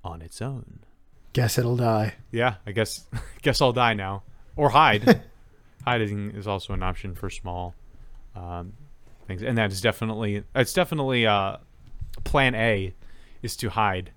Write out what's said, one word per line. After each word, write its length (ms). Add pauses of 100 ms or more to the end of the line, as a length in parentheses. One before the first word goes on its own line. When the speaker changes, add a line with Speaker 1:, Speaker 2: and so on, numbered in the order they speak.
Speaker 1:
on 180
its 220
own. 380 (520)
Speaker 2:
Guess 260
it'll 180
die. 380 (180)
Speaker 1:
Yeah, 220 (120)
I 60
guess, 340 (180)
<laughs> 180
guess 180
I'll 120
die 220
now. 300 (320)
Or 140
hide. 560
Speaker 2:
<laughs> 580
Speaker 1:
Hiding 480
is 160
also 260
an 80
option 320
for 160
small, 440 (640)
um, 380 (520)
things, 160
and 140
that 160
is 80
definitely, 600 (120)
it's 200
definitely, 520
uh, 300 (680)
plan 300
A 400 (480)
is 140
to 140
hide. 460